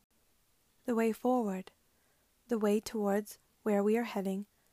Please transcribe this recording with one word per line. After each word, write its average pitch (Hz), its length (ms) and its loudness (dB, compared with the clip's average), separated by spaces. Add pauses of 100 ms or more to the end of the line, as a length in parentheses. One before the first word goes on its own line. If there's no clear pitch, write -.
(880)
The 247 80 -2
way 226 180 2
forward, 214 600 -2 (760)
the 233 100 0
way 208 200 2
towards 208 600 -2 (240)
where 202 200 2
we 214 140 4
are 240 80 0
heading, 196 400 -4 (280)